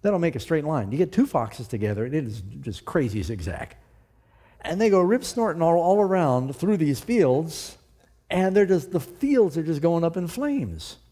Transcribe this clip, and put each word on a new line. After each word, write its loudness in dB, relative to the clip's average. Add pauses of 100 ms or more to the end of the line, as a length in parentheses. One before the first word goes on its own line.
They 0
don't 0
make 0
a -4
straight -2
line. -2
You -4
get 0
two 4
foxes -4
together, -2
and -6
it -2
is -8 (200)
just -10
crazy -2
zigzag. -8 (840)
And -6
they 4
go 6
rip 2
snorting -2
all, 4
all 4
around 2
through 0
these 0
fields, 0 (520)
and 2
they're 6
just, 0
the -2
fields 0
are -2
just -2
going 2
up 0
in -4
flames. -6 (140)